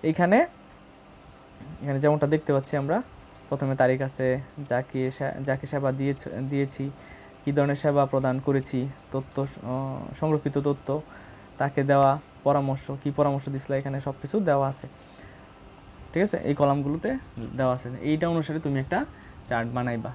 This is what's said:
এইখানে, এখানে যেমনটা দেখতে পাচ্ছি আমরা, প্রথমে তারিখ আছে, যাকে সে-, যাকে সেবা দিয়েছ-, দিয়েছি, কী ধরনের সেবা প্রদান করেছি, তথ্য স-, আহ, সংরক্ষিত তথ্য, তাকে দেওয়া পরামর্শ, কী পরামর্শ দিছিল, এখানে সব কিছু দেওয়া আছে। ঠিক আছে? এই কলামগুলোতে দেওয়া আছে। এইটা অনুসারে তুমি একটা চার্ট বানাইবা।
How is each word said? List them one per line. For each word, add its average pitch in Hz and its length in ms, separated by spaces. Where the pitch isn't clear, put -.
এইখানে, 180 440
এখানে 139 160
যেমনটা 147 280
দেখতে 151 260
পাচ্ছি 135 240
আমরা, 151 240
প্রথমে 135 260
তারিখ 131 260
আছে, 135 400
যাকে 131 460
সে-, 135 320
যাকে 135 240
সেবা 139 240
দিয়েছ-, 139 380
দিয়েছি, 139 420
কী 143 60
ধরনের 143 240
সেবা 143 300
প্রদান 131 340
করেছি, 135 500
তথ্য 135 340
স-, 135 180
আহ, 135 520
সংরক্ষিত 147 420
তথ্য, 143 440
তাকে 139 260
দেওয়া 139 360
পরামর্শ, 139 480
কী 147 80
পরামর্শ 139 380
দিছিল, 139 260
এখানে 139 240
সব 135 220
কিছু 202 180
দেওয়া 143 280
আছে। - 200
ঠিক 170 100
আছে? 202 140
এই 143 180
কলামগুলোতে 147 640
দেওয়া 127 160
আছে। 127 160
এইটা 156 280
অনুসারে 160 300
তুমি 139 200
একটা 180 260
চার্ট 117 240
বানাইবা। 120 460